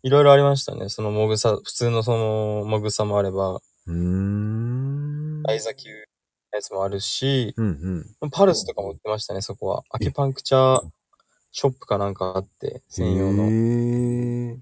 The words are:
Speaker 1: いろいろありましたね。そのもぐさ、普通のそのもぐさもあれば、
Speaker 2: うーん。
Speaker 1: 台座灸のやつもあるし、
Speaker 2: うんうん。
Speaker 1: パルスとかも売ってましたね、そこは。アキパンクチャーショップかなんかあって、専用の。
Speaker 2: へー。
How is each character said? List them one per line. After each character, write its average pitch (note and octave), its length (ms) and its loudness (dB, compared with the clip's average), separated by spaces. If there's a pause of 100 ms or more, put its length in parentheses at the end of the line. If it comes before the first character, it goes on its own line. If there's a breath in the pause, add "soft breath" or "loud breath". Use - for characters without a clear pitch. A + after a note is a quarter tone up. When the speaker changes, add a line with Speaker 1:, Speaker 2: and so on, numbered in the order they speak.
Speaker 1:
い C3 80 -4
ろ C#3+ 100 8
い - 20 8
ろ C#3+ 80 10
あ C#3 60 12
り C#3+ 60 6
ま C#3 120 4
し C3+ 100 -4
た - 100 -8
ね。 G2 140 -8
そ - 120 -8
の G#2+ 80 -2
も G#2+ 180 2
ぐ G#2+ 80 2
さ、 G#2+ 280 2
普 - 100 -12
通 A#2+ 160 0
の A2+ 140 0
そ A#2 120 2
の G#2+ 480 0
も G#2+ 160 0
ぐ G#2 120 -2
さ G#2+ 140 0
も G#2 120 0
あ G2+ 60 2
れ F#2+ 80 -2
ば、 F#2+ 240 -2
Speaker 2:
う - 60 -12 (260)
ー E2+ 40 -6
ん。 A#2+ 1500 -2
Speaker 1:
台 A2 180 -2
座 A2+ 140 -6
灸 - 160 -18
の G#2+ 60 -16 (560)
や G#2 100 -4
つ - 120 -10
も F#2+ 100 -2
あ G2 60 -2
る G2 100 -4
し、 C3 580 -2
Speaker 2:
う A2+ 60 0
ん F2 420 -4 (160)
う D3 60 -6
ん。 - 20 -6
Speaker 1:
パ G3 160 4
ル F#3 80 6
ス - 140 -2
と - 80 -10
か G#2 80 -6
も G2 80 -8
売 - 20 -10
っ - 60 -14
て G#2+ 100 -8
ま G#2+ 80 -2
し - 80 -10
た G2+ 80 -10
ね、 G2 80 -6
そ G2 140 -8
こ F#2+ 100 -10
は。 - 240 -2
ア - 80 -8
キ - 140 -2
パ C#3 160 0
ン C3+ 60 -2
ク - 100 -12
チ - 100 0
ャ C3 260 6
ー - 80 -4 (640)
シ - 140 -6
ョ C#3 40 4
ッ C3 100 -6
プ - 80 -20
か G#2 100 0
な G2+ 100 0
ん G2 60 -4
か F#2 220 -4
あ F#2+ 40 0
っ G2 80 -8
て、 - 400 -10
専 F2+ 280 -2
用 G2 180 2
の。 G#2 120 2
Speaker 2:
へ - 20 2
ー。 A#2+ 1160 0